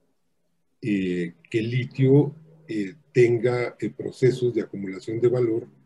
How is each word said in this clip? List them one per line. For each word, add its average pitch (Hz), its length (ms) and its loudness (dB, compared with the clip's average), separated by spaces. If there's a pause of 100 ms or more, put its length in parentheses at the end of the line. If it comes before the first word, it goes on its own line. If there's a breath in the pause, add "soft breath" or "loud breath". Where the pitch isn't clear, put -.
(800)
eh, 90 540 -2 (140)
que 117 100 -2
el 113 100 -4
litio, 131 680 2 (320)
eh, 101 280 -6 (160)
tenga, 120 680 2
eh, 107 100 -6
procesos 123 640 0
de 107 80 -2
acumulación 98 580 -8
de 120 80 4
valor 117 400 0 (180)